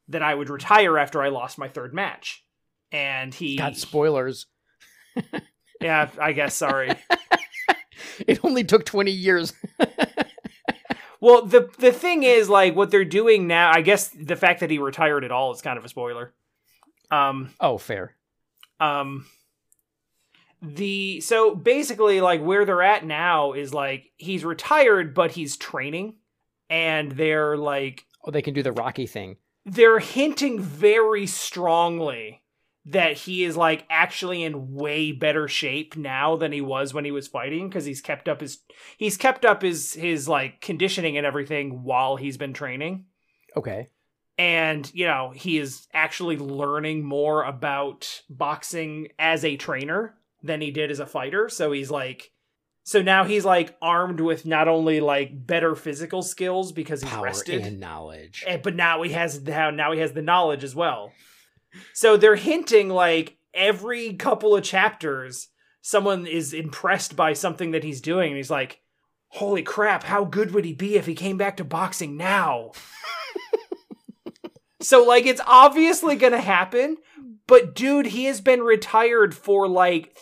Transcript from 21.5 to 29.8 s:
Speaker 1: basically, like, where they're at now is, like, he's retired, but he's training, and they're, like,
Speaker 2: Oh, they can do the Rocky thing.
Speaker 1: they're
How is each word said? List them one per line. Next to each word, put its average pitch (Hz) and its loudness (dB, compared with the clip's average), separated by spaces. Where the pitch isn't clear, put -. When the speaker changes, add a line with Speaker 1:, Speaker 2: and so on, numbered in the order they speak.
Speaker 1:
basically, 214 2
like, 175 2
where 196 2
they're 185 2
at 202 4
now 156 0
is, 139 -10
like, 135 -6
he's 170 -8
retired, 185 2
but 165 2
he's 151 -10
training, 165 -10
and 156 -2
they're, 151 0
like, 139 -6
Speaker 2:
Oh, 156 -12
they 147 -2
can 143 -8
do 139 -2
the 127 -2
Rocky 120 -6
thing. 95 -14
Speaker 1:
they're 226 6